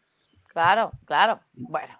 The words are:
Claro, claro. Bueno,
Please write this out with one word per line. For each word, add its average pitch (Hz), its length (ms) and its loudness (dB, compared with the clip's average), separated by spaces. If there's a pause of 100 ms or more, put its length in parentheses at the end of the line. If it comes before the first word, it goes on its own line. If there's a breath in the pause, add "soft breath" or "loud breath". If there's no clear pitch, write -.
(480)
Claro, 185 460 0 (120)
claro. 185 360 2 (120)
Bueno, - 460 -10